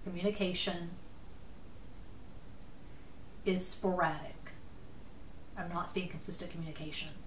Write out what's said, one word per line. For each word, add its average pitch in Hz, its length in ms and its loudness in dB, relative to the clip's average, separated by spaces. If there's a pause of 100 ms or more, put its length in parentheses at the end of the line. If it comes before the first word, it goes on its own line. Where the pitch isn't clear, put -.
Communication 180 840 4 (2500)
is 185 200 6
sporadic. 165 840 4 (1040)
I'm 170 140 -2
not 175 180 0
seeing 180 200 2
consistent 165 440 -2
communication. 156 560 -2 (180)